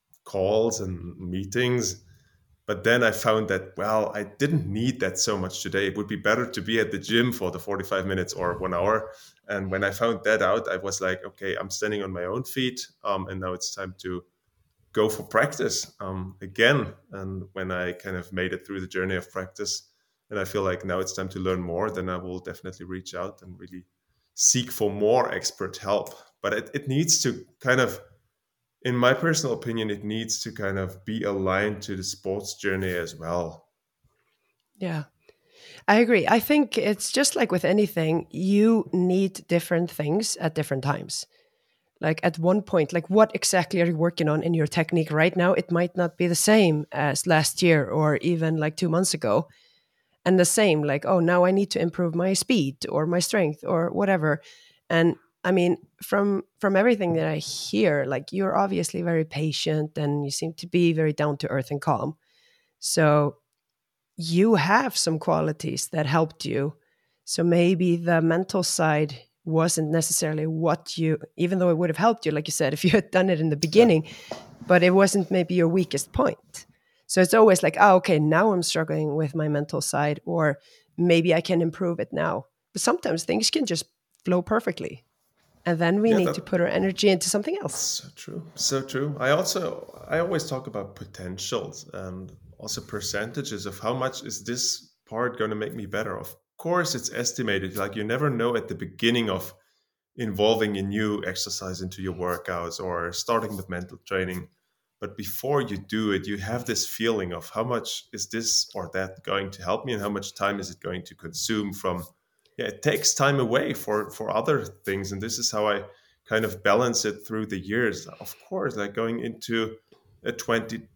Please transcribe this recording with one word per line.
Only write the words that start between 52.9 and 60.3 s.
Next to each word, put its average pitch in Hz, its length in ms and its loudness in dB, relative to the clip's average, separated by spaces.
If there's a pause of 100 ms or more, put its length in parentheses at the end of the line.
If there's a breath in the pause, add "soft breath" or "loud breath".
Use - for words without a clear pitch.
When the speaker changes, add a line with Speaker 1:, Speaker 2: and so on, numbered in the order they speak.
Speaker 2:
my 175 140 0
strength 165 460 0
or 170 260 0
whatever." 165 500 2 (480 soft breath)
And, 165 260 4 (280)
I 180 80 0
mean, 175 260 2 (260)
from, 202 400 0 (160)
from 196 160 2
everything 202 400 4
that 160 120 0
I 156 100 -2
hear, 151 680 0
like, 139 280 -4
you're 190 240 0
obviously 180 440 -2
very 165 240 2
patient 151 720 -2
and 147 280 0
you 139 60 -4